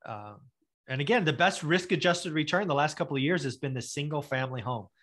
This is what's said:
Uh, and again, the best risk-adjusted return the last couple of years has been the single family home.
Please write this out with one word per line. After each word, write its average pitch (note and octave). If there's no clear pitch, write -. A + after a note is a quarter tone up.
Uh, G#2
and C3
again, G3+
the D#3
best F3
risk-adjusted F3
return F3+
the D3
last D3
couple D3+
of C3+
years D#3+
has C3
been C3+
the B2
single D3
family C3
home. A2+